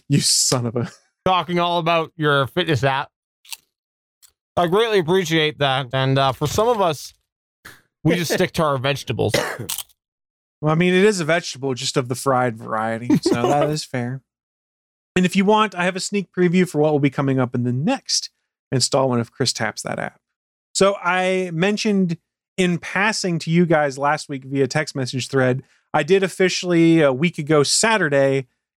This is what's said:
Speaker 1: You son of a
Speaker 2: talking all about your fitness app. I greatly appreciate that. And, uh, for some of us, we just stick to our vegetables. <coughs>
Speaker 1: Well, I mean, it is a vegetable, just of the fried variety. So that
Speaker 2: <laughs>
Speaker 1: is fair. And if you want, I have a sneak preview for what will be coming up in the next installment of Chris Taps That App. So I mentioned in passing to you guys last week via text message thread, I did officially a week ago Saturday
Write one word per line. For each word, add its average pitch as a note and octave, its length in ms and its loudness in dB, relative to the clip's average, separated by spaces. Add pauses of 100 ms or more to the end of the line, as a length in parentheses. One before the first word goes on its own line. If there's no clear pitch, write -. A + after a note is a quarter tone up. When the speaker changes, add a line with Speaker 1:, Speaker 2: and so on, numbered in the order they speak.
Speaker 1:
You C#3+ 120 2
son - 460 0
of A2+ 80 -6
a A#2+ 160 -4 (340)
Speaker 2:
talking F3 360 0
all F3 180 0
about E3 380 -2
your C#3+ 320 2
fitness D#3 340 0
app. C#3 280 -2 (1500)
I F3 100 2
greatly G#3+ 320 2
appreciate D#3+ 600 0
that. C3+ 340 -2
And, C3+ 260 2
uh, C3+ 140 2
for D3 160 -4
some G#3+ 180 0
of A#3+ 140 0
us, E3 340 -2 (880)
we D#3+ 140 2
just E3+ 160 -4
stick F#3 200 0
to E3+ 120 -2
our C#3 140 0
vegetables. A#2 600 -2
<coughs> - 60 -2 (1160)
Speaker 1:
Well, D3+ 100 0
I D#3+ 60 2
mean, F3+ 180 2
it F#3 100 4
is G#3 140 2
a E3+ 60 -4
vegetable, C#3 500 -2
just B2+ 220 -6
of C3+ 100 -2
the B2 80 -4
fried B2 420 0
variety. A2+ 600 -4
So - 320 0
that D3 220 2
Speaker 2:
<laughs> - 0 -
Speaker 1:
is D3+ 120 -6
fair. B2+ 400 -8 (960)
And F#3 100 2
if - 80 -2
you G3 100 2
want, G#3+ 300 4
I F3 100 -4
have F3+ 120 -2
a F#3 40 -6
sneak G3+ 320 -6
preview F3+ 360 2
for D3 120 -2
what D3+ 120 4
will D3 80 2
be C#3 100 2
coming C3+ 300 0
up B2 120 -2
in A#2+ 120 -2
the B2 80 -2
next E3+ 580 -4 (400)
installment B2+ 500 0
of A2+ 120 -6
Chris - 200 -2
Taps - 300 -6
That - 160 -8
App. - 220 -10 (520)
So G3 300 2
I F#3 500 -2
mentioned F#3+ 640 0 (400)
in F3+ 220 0
passing F#3+ 640 -2
to D#3+ 100 -8
you F3 160 4
guys D3+ 320 2
last C#3+ 300 -2
week C3+ 160 -10
via C3+ 240 0
text D3+ 260 -4
message B2+ 340 -6
thread, C3 340 0 (300)
I D3+ 100 2
did F#3 200 2
officially F3 800 2
a C#3 120 4
week D#3+ 260 -2
ago D3+ 240 2
Saturday C#3 840 2 (300)